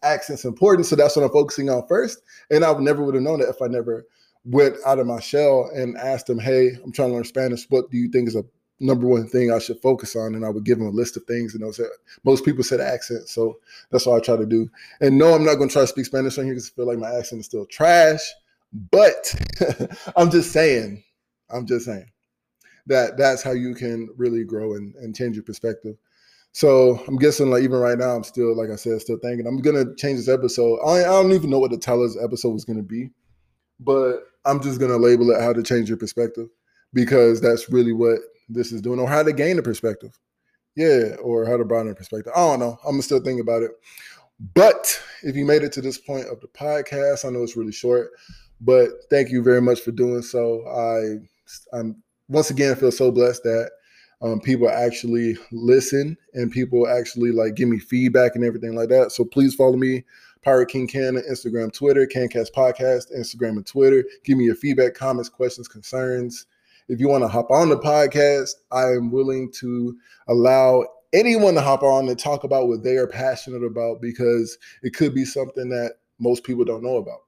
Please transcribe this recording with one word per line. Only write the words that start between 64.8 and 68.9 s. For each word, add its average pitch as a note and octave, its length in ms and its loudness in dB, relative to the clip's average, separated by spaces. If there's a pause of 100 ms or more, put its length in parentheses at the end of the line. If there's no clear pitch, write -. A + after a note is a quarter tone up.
comments, B2+ 340 -6
questions, B2 400 -6
concerns. B2 800 -8 (420)
If A#2+ 120 -6
you C#3 80 2
wanna C3 200 2
hop A#2 220 -2
on D#3 180 4
the D3 100 2
podcast, C#3+ 720 0 (200)
I B2+ 200 2